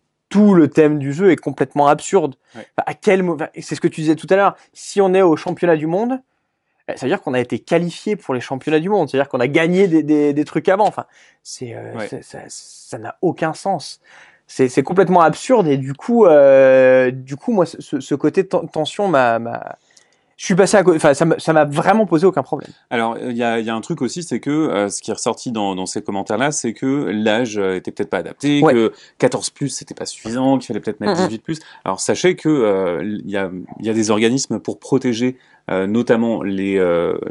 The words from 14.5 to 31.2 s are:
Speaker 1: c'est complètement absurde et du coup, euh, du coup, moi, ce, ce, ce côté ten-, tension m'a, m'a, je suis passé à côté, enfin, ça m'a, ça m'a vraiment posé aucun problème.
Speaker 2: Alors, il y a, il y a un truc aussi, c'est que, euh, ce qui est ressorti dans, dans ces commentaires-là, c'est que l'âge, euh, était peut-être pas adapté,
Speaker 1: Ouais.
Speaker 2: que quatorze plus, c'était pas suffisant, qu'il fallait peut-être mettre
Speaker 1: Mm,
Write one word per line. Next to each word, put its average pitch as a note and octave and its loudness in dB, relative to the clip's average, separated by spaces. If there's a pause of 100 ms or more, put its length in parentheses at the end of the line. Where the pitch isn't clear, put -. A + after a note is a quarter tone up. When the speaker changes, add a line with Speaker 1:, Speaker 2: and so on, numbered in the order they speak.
Speaker 1:
c'est C3+ 0
complètement F3+ 4
absurde E3 2
et C#3 2
du C3+ -6
coup, A#3 4
euh, C3 6
du C3 -10
coup, - -6
moi, F#3 2
ce, - -14
ce, - -6
ce C#3+ -6
côté D#3 0
ten-, E3 -4
tension D#3+ -4
m'a, B2 2
m'a, - -10 (600)
je - -16
suis G3+ 0
passé F#3 4
à F#3+ 4
côté, D#3+ 4
enfin, D3 4
ça E3 2
m'a, D#3+ 2
ça - -2
m'a D#3 4
vraiment F3 2
posé F3 2
aucun D3 0
problème. - -8 (220)
Speaker 2:
Alors, A2+ -2
il A#2+ -8
y A#2 -4
a, A#2 0
il A2 -4
y A2+ -4
a A2+ -2
un A2 -6
truc D3+ -6
aussi, B2+ -6
c'est B2+ -6
que, C#3 -6
euh, G2+ 0
ce - -10
qui - -12
est G#2 -4
ressorti - -4
dans, G#2 -2
dans F#2 -6
ces - -8
commentaires-là, G#2 -4
c'est A#2+ -6
que C3+ -4
l'âge, G#2+ -2
euh, F#2+ -2
était F2+ -8
peut-être - -8
pas F#2+ -4
adapté, C#3+ -2
Speaker 1:
Ouais. D3 6
Speaker 2:
que A2+ 2 (240)
quatorze - -2
plus, C#3 -8
c'était - -14
pas - -12
suffisant, C3 -2
qu'il - -16
fallait G#2 -6
peut-être G#2 -8
mettre C#3 -2
Speaker 1:
Mm, F#3 0